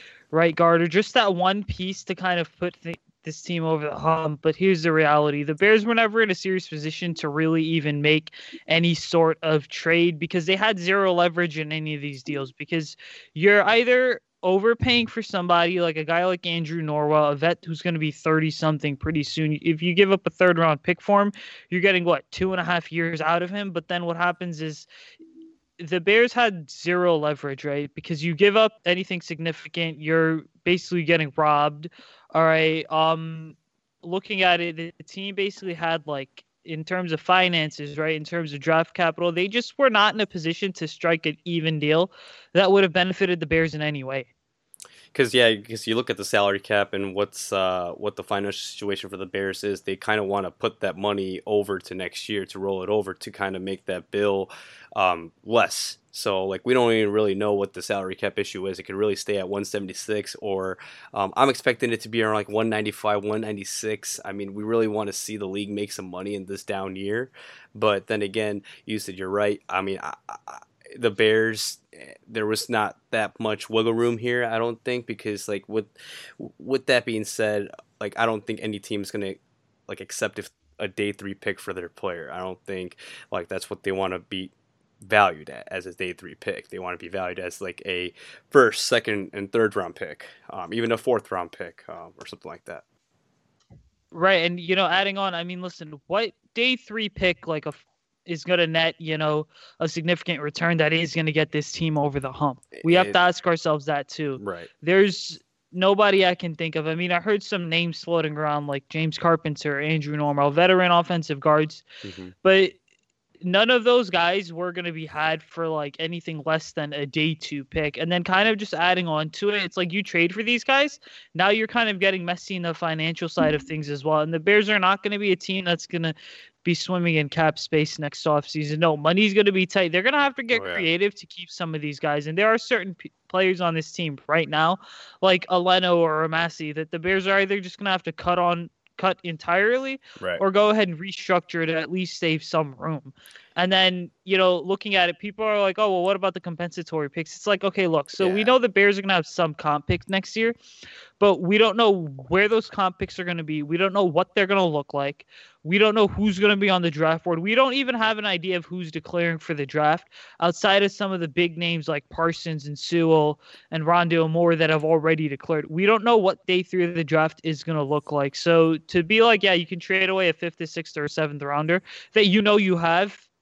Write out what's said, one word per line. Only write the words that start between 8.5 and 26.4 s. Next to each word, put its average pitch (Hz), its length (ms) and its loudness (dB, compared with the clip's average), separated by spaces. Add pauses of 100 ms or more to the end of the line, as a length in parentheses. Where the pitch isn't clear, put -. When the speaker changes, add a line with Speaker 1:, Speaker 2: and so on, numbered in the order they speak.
Speaker 1:
any 165 260 4
sort 160 480 2
of 156 260 0
trade 170 520 2
because 165 260 -4
they 185 100 2
had 214 220 2
zero 190 340 2
leverage 175 460 2
in 151 140 -6
any 156 240 -4
of 143 60 -8
these 139 200 -10
deals 139 300 -6
because 156 440 -6 (380)
you're 196 300 4
either 240 580 2 (220)
overpaying 226 640 2
for 226 160 -8
somebody 175 580 2
like 165 160 0
a 156 60 -4
guy 165 200 0
like 180 220 -2
Andrew 170 380 -4
Norwell, 151 480 2
a 147 40 -2
vet 165 300 0
who's 165 160 -10
gonna 170 160 -2
be 156 140 -2
thirty-something 156 840 0
pretty 156 280 -2
soon. 151 360 -2
If 160 220 -2
you 175 140 0
give 196 160 6
up 190 160 0
a - 20 2
third 175 300 4
round 160 240 2
pick 180 180 -2
for 202 180 4
him, 202 120 2 (400)
you're 180 100 0
getting, 180 220 4
what, 160 260 0
two 190 220 -2
and 185 100 -2
a - 20 -2
half 170 280 -2
years 165 300 -2
out 170 200 2
of 180 80 -4
him? 202 220 -6
But 165 160 -8
then 175 180 -4
what 170 120 -4
happens 175 440 -4
is 156 240 -10 (920)
the 175 200 -2
Bears 214 320 4
had 202 380 0